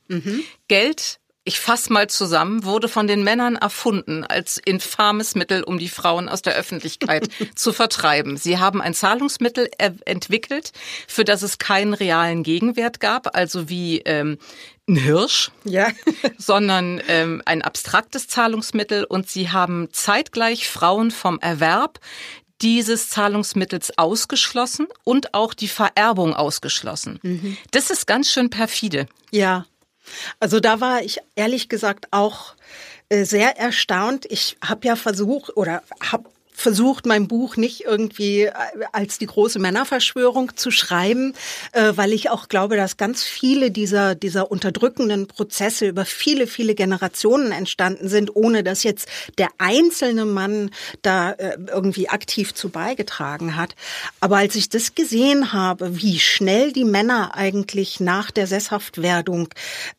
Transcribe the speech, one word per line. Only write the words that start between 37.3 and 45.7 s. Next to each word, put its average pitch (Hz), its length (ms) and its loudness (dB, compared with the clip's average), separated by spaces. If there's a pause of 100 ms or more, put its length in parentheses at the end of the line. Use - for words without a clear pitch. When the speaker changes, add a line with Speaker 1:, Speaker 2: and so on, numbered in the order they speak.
Speaker 1:
nicht 240 260 0
irgendwie, 208 600 0
äh, 208 80 0 (400)
als 208 260 -4
die 214 80 -6
große 214 320 2
Männerverschwörung 247 1000 0
zu - 140 -2
schreiben, 233 640 2 (380)
äh, 220 240 6
weil 208 180 2
ich 214 160 0
auch - 180 -4
glaube, 208 300 0
dass 190 180 0
ganz 220 260 -2
viele 262 480 2
dieser, 202 440 2
dieser 185 360 -2
unterdrückenden 208 760 -2
Prozesse 208 600 -4